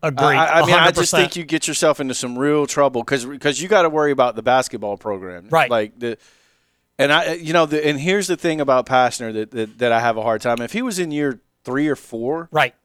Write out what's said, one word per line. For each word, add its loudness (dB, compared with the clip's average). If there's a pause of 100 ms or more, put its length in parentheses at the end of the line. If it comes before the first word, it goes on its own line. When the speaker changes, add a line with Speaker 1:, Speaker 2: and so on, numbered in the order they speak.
Speaker 1:
Agree. 0
Speaker 2:
I, 4
I, -
I 4
mean, 2
I -
just -
Speaker 1:
A 6
hundred 4
percent. 2
Speaker 2:
think -6
you -8
get -4
yourself 2
into -4
some -8
real 0
trouble 0
'cause, -2 (120)
'cause -2
you -8
gotta 4
worry 2
about 2
the -8
basketball 0
program. -10
Speaker 1:
Right. 2
Speaker 2:
Like -2
the, -6 (840)
and 4
I, 0
you -8
know, 4
the, -2
and 0
here's -2
the -2
thing -2
about 2
Pastner 0
that, -6
that, -6
that 0
I 2
have 0
a -6
hard 0
time. -2
If -10
he -4
was -6
in -4
year -4 (240)
three -2
or 0
four, -8
Speaker 1:
Right. 0 (100)